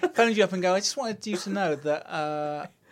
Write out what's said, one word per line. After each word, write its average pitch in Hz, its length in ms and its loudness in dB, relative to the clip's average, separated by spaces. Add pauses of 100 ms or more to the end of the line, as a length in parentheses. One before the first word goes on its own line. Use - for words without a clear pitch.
Yeah. 359 120 2
Phoned 233 240 4
you 214 60 6
up 185 100 2
and 185 80 -2
go, 180 120 4
"I 190 60 4
just - 180 -2
wanted 226 280 -4
you 208 120 -2
to 196 120 -6
know 196 260 0
that, 147 360 -4
uh, 151 560 -4 (240)